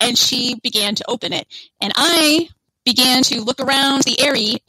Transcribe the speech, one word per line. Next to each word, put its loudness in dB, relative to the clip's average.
and 0
she 0
began -2
to -6
open -4
it. -6
And -4
I 2
began 2
to -2
look -4
around 2
the 0
area, 0